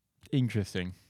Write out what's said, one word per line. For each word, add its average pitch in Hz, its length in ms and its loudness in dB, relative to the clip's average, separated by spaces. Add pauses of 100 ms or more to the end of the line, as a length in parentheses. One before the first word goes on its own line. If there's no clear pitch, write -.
(320)
Interesting. 104 640 0 (160)